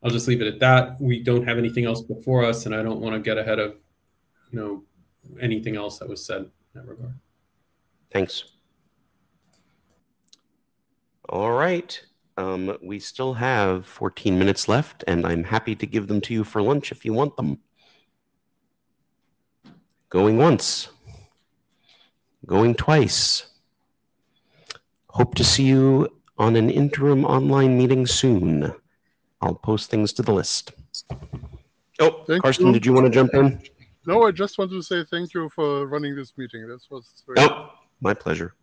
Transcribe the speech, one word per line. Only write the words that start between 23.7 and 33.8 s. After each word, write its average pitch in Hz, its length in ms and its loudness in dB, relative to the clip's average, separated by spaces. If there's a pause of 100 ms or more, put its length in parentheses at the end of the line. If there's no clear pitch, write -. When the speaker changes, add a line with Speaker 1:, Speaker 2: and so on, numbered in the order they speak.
Speaker 2:
Hope - 260 0
to - 80 0
see - 200 2
you 135 440 4 (300)
on 113 180 2
an 113 140 4
interim 143 560 2
online 135 520 4
meeting 127 280 2
soon. 87 680 0 (680)
I'll 87 140 -2
post - 340 -4
things 107 240 0
to - 80 -6
the 113 100 0
list. - 400 -2 (1300)
Oh, 160 260 2
Speaker 3:
Thank 170 180 0
Speaker 2:
Karsten, 135 240 4
Speaker 3:
you. 123 60 6
Speaker 2:
did 113 120 2
you 127 80 4
wanna 127 160 6
jump 127 240 4
in? 139 280 4 (440)